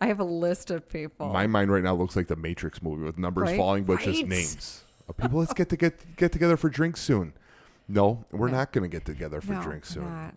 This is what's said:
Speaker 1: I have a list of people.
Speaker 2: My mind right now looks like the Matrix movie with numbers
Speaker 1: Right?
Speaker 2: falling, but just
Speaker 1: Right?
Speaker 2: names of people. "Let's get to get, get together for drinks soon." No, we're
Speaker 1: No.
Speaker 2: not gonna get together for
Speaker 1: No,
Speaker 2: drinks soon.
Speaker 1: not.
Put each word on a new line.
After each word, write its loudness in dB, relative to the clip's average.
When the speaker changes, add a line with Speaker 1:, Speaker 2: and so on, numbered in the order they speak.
Speaker 1:
I 2
have 0
a 0
list -2
of -6
people. -6
Speaker 2:
My 2
mind 4
right 4
now 2
looks 0
like 0
the -2
Matrix -6
movie -4
with -6
numbers 0
Speaker 1:
Right? 0
Speaker 2:
falling, 2
but 2
just -2
Speaker 1:
Right? -2
Speaker 2:
names -4
of -12
people. 0
"Let's 0
get 0
to -2
get, -2
get 4
together 4
for 4
drinks -2
soon." 2
No, 4
we're 0
Speaker 1:
No. 0
Speaker 2:
not -2
gonna 0
get -8
together -6
for -4
Speaker 1:
No, -4
Speaker 2:
drinks -10
soon. -8
Speaker 1:
not. -12